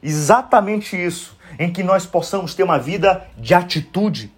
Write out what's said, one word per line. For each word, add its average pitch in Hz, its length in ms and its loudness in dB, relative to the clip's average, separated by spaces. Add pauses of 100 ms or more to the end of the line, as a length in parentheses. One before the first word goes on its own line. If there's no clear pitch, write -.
exatamente 208 920 0
isso, 175 420 -8 (200)
em 175 160 -2
que 190 100 -6
nós 185 220 2
possamos 170 480 -4
ter 190 100 0
uma 165 160 2
vida 185 460 0 (120)
de 117 160 0
atitude. 175 840 -2